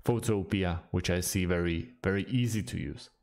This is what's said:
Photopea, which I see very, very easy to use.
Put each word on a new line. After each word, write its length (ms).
Photopea, 760
which 180
I 120
see 240
very, 460
very 200
easy 400
to 140
use. 320